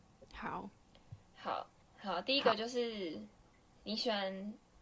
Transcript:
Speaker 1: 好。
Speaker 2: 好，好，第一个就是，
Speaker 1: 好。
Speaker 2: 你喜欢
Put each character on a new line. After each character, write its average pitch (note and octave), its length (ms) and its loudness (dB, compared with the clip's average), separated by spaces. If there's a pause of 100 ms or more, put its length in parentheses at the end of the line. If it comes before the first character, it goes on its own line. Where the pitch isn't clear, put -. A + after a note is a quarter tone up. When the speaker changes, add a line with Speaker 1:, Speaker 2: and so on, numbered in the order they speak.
(320)
Speaker 1:
好。 G3 360 -6 (680)
Speaker 2:
好， - 300 -2 (340)
好， F#3+ 220 0
第 C4+ 160 4
一 - 20 6
个 A3 160 6
就 A3+ 100 -2
是， A3+ 480 -2
Speaker 1:
好。 G#3+ 60 -8 (640)
Speaker 2:
你 G#3 100 -2
喜 A3 160 2
欢 G3 440 0 (280)